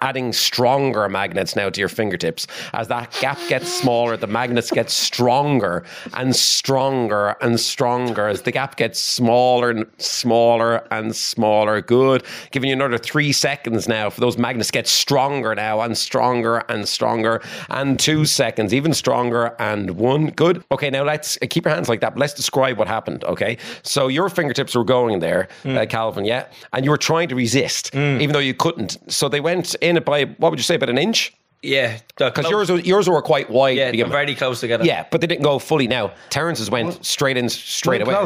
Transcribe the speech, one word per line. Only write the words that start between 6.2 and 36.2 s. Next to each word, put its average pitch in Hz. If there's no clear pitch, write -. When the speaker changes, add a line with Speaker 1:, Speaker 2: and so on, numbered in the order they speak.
Speaker 1:
stronger 123
and 120
stronger 123
as 101
the 127
gap 135
gets 113
smaller 123
and 110
smaller 117
and 110
smaller. 107
Good. 127
Giving 135
you 131
another 131
three 147
seconds 117
now 110
for -
those 123
magnets 120
get 120
stronger 135
now 110
and 117
stronger 120
and 107
stronger. 113
And 135
two 151
seconds, 113
even 143
stronger, 120
and 104
one. 131
Good. 170
Okay, 139
now 135
let's, 147
uh, 131
keep -
your 156
hands 170
like 113
that, 113
but 117
let's 147
describe 131
what 104
happened, 104
okay? 101
So 139
your 165
fingertips 143
were 120
going 120
there, 87
Speaker 2:
Mm. 131
Speaker 1:
uh, 113
Calvin, 110
yeah? 117
And 131
you 147
were 143
trying 165
to 131
resist, 123
Speaker 2:
Mm. 139
Speaker 1:
even 147
though 143
you 135
couldn't. -
So -
they 143
went 165
in 170
by, 143
what -
would 147
you 113
say, 170
about 135
an 120
inch? 214
Speaker 2:
Yeah, 123
they're 131
Speaker 1:
'Cause 147
Speaker 2:
close. 208
Speaker 1:
yours, 175
yours 185
were 160
quite 143
wide 131
Speaker 2:
Yeah, 135
Speaker 1:
to 120
begin 117
Speaker 2:
they're 143
Speaker 1:
with. 147
Speaker 2:
very 139
close 127
together. 117
Speaker 1:
Yeah, 107
but 160
they 170
didn't 160
go 143
fully 139
now. 110